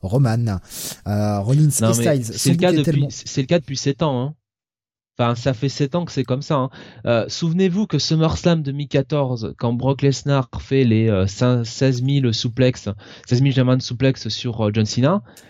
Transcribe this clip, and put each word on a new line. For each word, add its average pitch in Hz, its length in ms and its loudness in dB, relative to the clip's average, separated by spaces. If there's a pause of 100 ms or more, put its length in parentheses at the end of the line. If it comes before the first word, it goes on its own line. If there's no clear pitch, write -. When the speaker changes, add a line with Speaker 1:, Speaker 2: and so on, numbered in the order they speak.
Speaker 1:
Roman. 113 580 0 (480)
Euh, 104 320 -2
Rollins 139 300 2 (100)
Speaker 2:
Non, 113 140 2
Speaker 1:
et 113 40 2
Speaker 2:
mais 123 240 2
Speaker 1:
Styles 117 40 -4
Speaker 2:
c'est 107 120 -8
Speaker 1:
sont - 140 0
Speaker 2:
le 170 60 4
cas 180 140 2
Speaker 1:
bouqués 170 80 2
Speaker 2:
depuis, 151 120 2
Speaker 1:
tellement. 139 180 0
Speaker 2:
c'est, - 200 -14
c'est - 120 -4
le 131 60 -2
cas 175 120 2
depuis 135 180 -10
sept - 240 -2
ans, 139 200 0
hein. 143 120 -6 (840)
Enfin, 120 140 2
ça 120 220 -2
fait 135 140 -2
sept 143 260 -4
ans 175 100 -2
que - 60 -12
c'est 135 120 -2
comme 131 200 -2
ça, 160 140 -2
hein. 131 120 -2 (380)
Euh, 117 200 2
souvenez-vous 185 600 0
que 156 100 -2
SummerSlam 160 640 0
deux 139 100 -6
mille 143 160 -6
quatorze, 131 680 -2
quand 120 160 -2
Brock 123 300 0
Lesnar 139 440 0 (120)
fait 135 240 2
les, 113 260 4
euh, 95 160 2
cin-, 123 380 0
seize 123 400 0
mille 135 320 2
souplexes, 127 540 0 (380)
seize 123 140 2
mille 139 120 4
German 127 280 2
suplex 127 480 -2
sur, 113 380 -4
euh, 104 60 0
John 110 120 2
Cena, 143 380 0 (260)